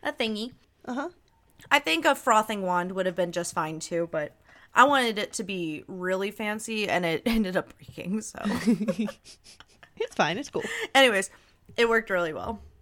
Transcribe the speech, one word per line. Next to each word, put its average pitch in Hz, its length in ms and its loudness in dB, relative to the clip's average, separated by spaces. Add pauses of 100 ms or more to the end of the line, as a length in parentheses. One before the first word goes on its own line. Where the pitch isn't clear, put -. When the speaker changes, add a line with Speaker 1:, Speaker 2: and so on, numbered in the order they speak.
Speaker 1:
A 294 100 -4
thingy. 220 400 -4 (340)
Speaker 2:
Uh-huh. 277 220 -6 (640)
Speaker 1:
I 285 80 6
think 320 280 0
a 285 80 6
frothing 220 480 2
wand 180 300 0
would 185 140 -2
have 180 100 -2
been 175 160 0
just 170 220 -4
fine 160 260 -4
too, 170 300 -4
but 151 240 -4 (400)
I 233 100 10
wanted 254 340 4
it 208 160 -4
to - 80 -6
be 175 440 -6
really 190 440 -2
fancy 214 580 -4
and 180 160 0
it 165 180 0
<laughs> - 40 -2
ended 214 300 0
up - 200 -4
breaking, - 460 -8
so. - 220 -14
Speaker 2:
<laughs> 208 640 0 (920)
It's 480 120 -8
fine. 165 240 0
It's 277 100 -10
cool. - 140 -6 (320)
Speaker 1:
Anyways, 233 360 4 (460)
it 233 120 4
worked 226 200 2
really 175 240 0
well. 208 280 -6 (220)